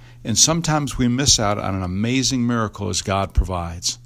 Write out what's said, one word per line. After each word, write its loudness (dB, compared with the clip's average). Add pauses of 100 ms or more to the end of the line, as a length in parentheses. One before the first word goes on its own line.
(240)
and -2
sometimes 2
we 2
miss 2
out 0
on -2
an -2
amazing 0
miracle -2
as -4
God -2
provides. -2